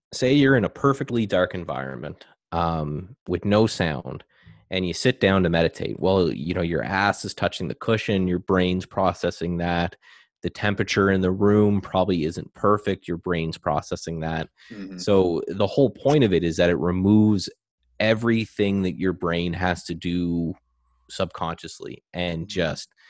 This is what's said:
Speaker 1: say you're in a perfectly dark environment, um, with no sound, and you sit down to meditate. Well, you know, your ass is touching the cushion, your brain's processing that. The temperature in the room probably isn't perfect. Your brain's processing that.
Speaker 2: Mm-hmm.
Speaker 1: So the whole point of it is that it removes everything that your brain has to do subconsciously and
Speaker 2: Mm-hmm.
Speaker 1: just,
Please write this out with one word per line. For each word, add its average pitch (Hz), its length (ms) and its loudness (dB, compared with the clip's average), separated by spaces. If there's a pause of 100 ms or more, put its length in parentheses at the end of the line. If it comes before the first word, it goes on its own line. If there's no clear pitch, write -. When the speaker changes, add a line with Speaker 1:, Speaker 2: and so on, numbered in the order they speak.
(140)
Speaker 1:
say 127 180 0
you're 139 240 6
in 107 80 2
a 80 60 -2
perfectly 131 560 -2
dark 92 280 0
environment, 69 680 -10 (280)
um, 82 640 -2 (120)
with 90 160 -2
no 104 220 4
sound, 76 580 -4 (460)
and 92 160 -2
you 87 80 -4
sit - 260 0
down 95 220 4
to 85 80 2
meditate. 82 500 0
Well, 90 320 2
you 78 220 -6
know, 90 80 -2
your 85 220 -2
ass 98 420 -2
is - 80 -10
touching - 340 -4
the - 60 -6
cushion, 104 540 0
your 90 100 0
brain's 92 480 0
processing 87 720 -2
that. 87 380 -2 (460)
The 90 80 -6
temperature 101 600 0
in 95 100 2
the 92 120 2
room 104 480 4
probably 92 440 0
isn't - 300 -8
perfect. 101 540 0
Your 87 80 -4
brain's 82 420 -4
processing 82 600 -4
that. 80 280 -4 (240)
Speaker 2:
Mm-hmm. 95 260 -14
Speaker 1:
So 92 500 4
the 98 180 0
whole 131 240 2
point 139 340 2
of 95 80 4
it 85 120 4
is 82 140 -2
that 87 120 4
it 85 80 2
removes 95 720 4 (480)
everything 107 840 0
that 90 160 -2
your 90 160 0
brain 85 400 -2
has 90 300 -2
to 87 100 -8
do 87 600 -2 (560)
subconsciously - 1000 -8
and 85 300 -4
Speaker 2:
Mm-hmm. - 60 -10
Speaker 1:
just, 85 400 -4 (220)